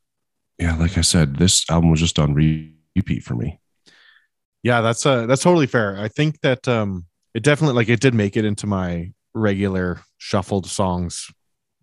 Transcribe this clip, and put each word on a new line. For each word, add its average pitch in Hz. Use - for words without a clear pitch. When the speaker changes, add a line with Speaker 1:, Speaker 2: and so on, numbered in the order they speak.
Speaker 1:
Yeah, 82
like 85
I 85
said, 78
this 87
album 82
was 76
just 82
on 73
re-, 78
repeat -
for -
me. 80
Speaker 2:
Yeah, 120
that's, 113
uh, 123
that's 135
totally 170
fair. 101
I 107
think 151
that, 131
um, 101
it 113
definitely, 143
like, 117
it 117
did 127
make 101
it 113
into 104
my 92
regular 95
shuffled 98
songs 90